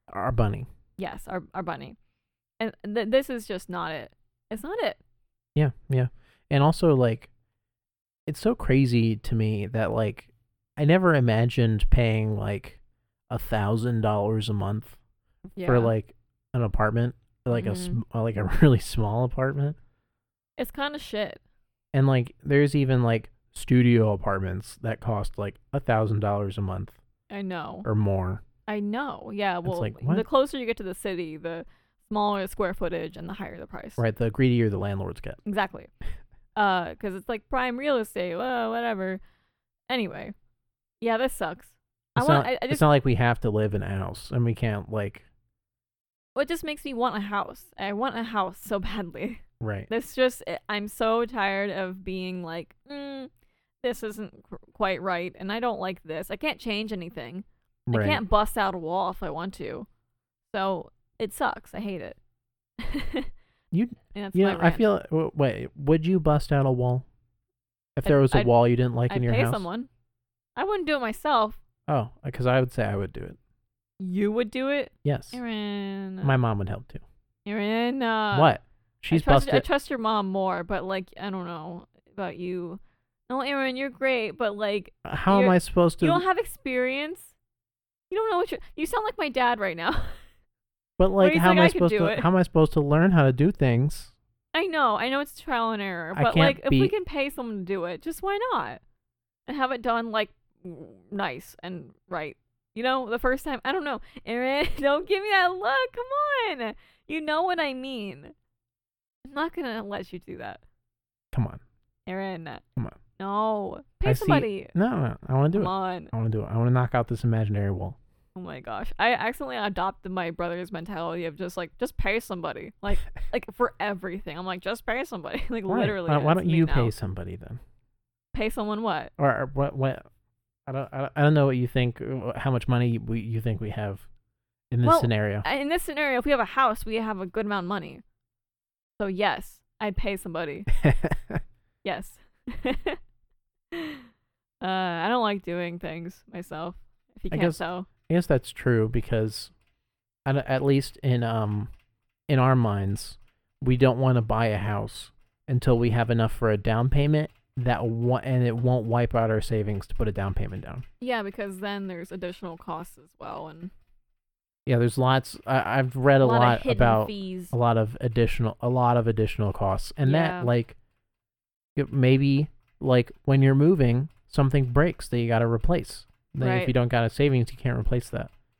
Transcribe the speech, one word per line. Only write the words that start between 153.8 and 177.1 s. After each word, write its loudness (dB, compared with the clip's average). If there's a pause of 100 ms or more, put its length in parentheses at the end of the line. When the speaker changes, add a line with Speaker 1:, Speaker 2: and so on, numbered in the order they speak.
Speaker 1:
wanna 4
buy 0
a 0
house -6 (380)
until 4
we 2
have 2
enough 2
for 0
a 4
down 0
payment 2 (280)
that 0
wa-, 0
and 2
it 0
won't 2
wipe 2
out 2
our 2
savings -2
to -6
put 0
a 0
down -4
payment -4
down. -12 (160)
Speaker 2:
Yeah, -4
because -8
then -6
there's -12
additional -10
costs -12
as -20 (100)
well, -12
and -14 (960)
Speaker 1:
Yeah, 2
there's 2
lots. 2
I, 0
I've 0
read 6
a 8
Speaker 2:
A 8
lot 6
of 6
Speaker 1:
lot 6
Speaker 2:
hidden 0
Speaker 1:
about 6
Speaker 2:
fees. -10
Speaker 1:
a -2
lot 4
of 0
additional, 0
a 0
lot 4
of 2
additional 0
costs, -2
and 4
Speaker 2:
Yeah. 2
Speaker 1:
that, -4
like, 0 (1000)
it, -2
maybe, 4 (320)
like, 2 (140)
when 6
you're 8
moving, 4 (200)
something 2
breaks 2
that 0
you 0
gotta 4
replace. 0 (260)
Then 0
if 2
Speaker 2:
Right. -2
Speaker 1:
you 2
don't 4
got 2
a 0
savings, 2